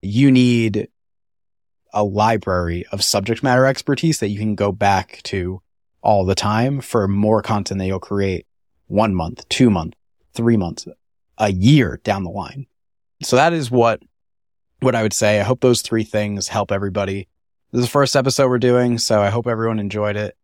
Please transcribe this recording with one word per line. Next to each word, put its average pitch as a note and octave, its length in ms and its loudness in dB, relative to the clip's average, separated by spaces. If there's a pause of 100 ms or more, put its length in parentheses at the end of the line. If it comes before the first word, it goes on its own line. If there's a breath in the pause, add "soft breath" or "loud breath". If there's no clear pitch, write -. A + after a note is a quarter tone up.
You A#2+ 300 2
need A#2 560 2 (1040)
a G#2 100 0
library F#2+ 880 0
of G2 120 -6
subject G#2+ 400 -2
matter C3 220 4
expertise C#3 540 0
that G#2 100 -2
you G2+ 100 -6
can G#2+ 160 -2
go G2+ 160 0
back G2 520 0
to F#2 380 -6 (400)
all G2+ 240 2
the F#2 100 2
time B2 460 -2
for G#2+ 260 -2
more G#2 340 2
content G2+ 380 -4
that F#2+ 60 -4
you'll F#2+ 140 -4
create G2 480 -4 (400)
one G#2 260 0
month, E2+ 360 -6
two B2 200 4
months, E2+ 280 -2 (360)
three A#2 240 0
months, F2 300 -6 (500)
a G#2+ 140 0
year G#2 520 4
down G2 200 -2
the F2 60 -8
line. G2 360 -12 (560)
So - 140 -2
that D#3 180 4
is D3 160 -4
what, A#2 320 2 (760)
what B2+ 160 2
I A2+ 80 0
would G#2+ 100 0
say. G#2+ 260 2
I G2+ 40 0
hope A#2+ 160 -2
those B2 220 2
three A2+ 220 -2
things G#2 440 -4
help G#2 240 -4
everybody. G2 560 -4 (440)
This B2 100 -2
is B2 40 0
the A#2 60 -6
first C#3 240 2
episode C3+ 340 2
we're B2 80 0
doing, B2 400 2
so A2 240 0
I G2+ 80 2
hope A2+ 180 -4
everyone A2+ 320 -2
enjoyed G#2 360 -4
it. G#2 280 -6